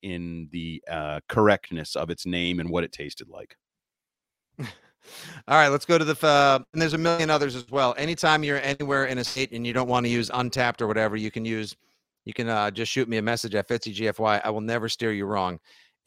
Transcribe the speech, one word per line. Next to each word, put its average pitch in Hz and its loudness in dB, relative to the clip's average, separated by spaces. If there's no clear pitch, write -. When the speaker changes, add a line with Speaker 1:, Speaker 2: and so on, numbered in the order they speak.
Speaker 1:
in 85 -8
the, 82 -8
uh, 76 -6
correctness 98 4
of 82 -2
its - -8
name 87 -2
and 85 -4
what 85 0
it - -6
tasted - -14
like. - -20
Speaker 2:
<laughs> - -
All - -6
right, 151 8
let's 143 0
go 170 6
to 160 0
the 151 2
f-, 156 0
uh, 143 6
and 160 -2
there's 156 0
a 156 0
million 165 2
others 143 2
as 120 -12
well. 127 2
Anytime 156 2
you're 143 0
anywhere 139 0
in 127 -2
a 120 -2
state 131 -4
and 117 -6
you 120 -2
don't 123 0
wanna 123 2
use 120 0
Untappd 123 -2
or 113 0
whatever, 107 0
you 107 -4
can 113 -6
use, 110 -6
you 110 -12
can, 117 -4
uh, 104 2
just 110 -4
shoot 127 0
me 113 -2
a 110 0
message 113 -2
at 101 -2
Fitzy 117 -4
G 107 -2
F 101 -2
Y. 107 2
I 110 -2
will 107 -2
never 113 -2
steer 110 -2
you 101 -4
wrong, 92 -2